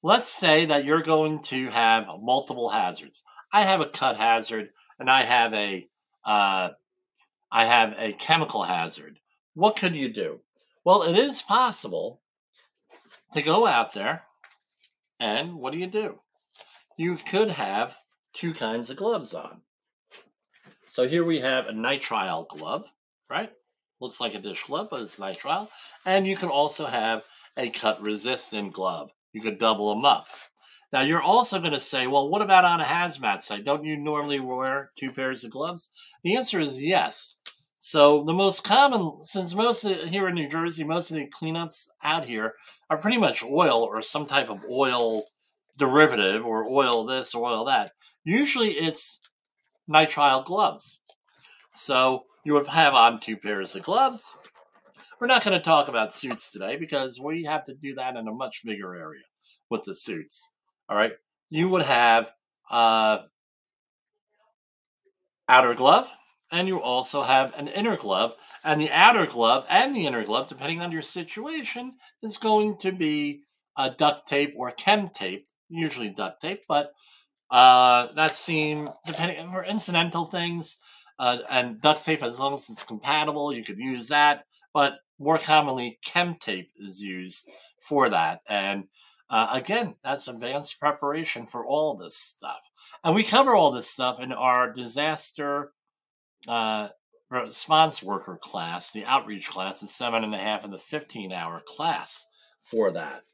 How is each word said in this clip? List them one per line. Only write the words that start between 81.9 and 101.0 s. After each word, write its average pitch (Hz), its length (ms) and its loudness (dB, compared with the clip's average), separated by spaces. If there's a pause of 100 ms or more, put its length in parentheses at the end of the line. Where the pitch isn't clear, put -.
tape, 156 180 0
as 120 160 -6
long 139 140 -2
as 139 160 -12
it's 110 140 -10
compatible, 147 720 -4
you 117 100 -10
could 101 160 -12
use 127 280 -8
that, 147 380 2 (280)
but 139 200 2 (260)
more 151 180 2
commonly, 135 640 0
chem 175 320 -2
tape 92 420 -8
is 98 240 -14
used 92 480 -10 (320)
for 135 280 2
that, 82 380 -2
and, 101 380 -4 (440)
uh, 110 220 0
again, 190 520 -4
that's 139 240 -6
advanced 127 520 -10
preparation 147 640 -4
for 117 200 -12
all 147 300 0
this 85 200 -12
stuff. - 540 -10 (340)
And 170 120 2
we 214 80 4
cover 254 320 4
all 156 160 6
this 120 180 -4
stuff 127 300 -2
in 127 120 -10
our 123 400 2
disaster, 143 1000 -6 (720)
uh, 110 420 -2 (400)
response 156 720 0
worker 92 360 -6
class, 87 520 -8
the 107 140 -12
outreach 110 440 -2
class, 95 320 -8
the 104 60 -14
seven 117 360 -2
and 107 120 -6
a - 20 -8
half 101 260 -4
and 101 80 -14
the 95 60 -16
fifteen 117 540 -10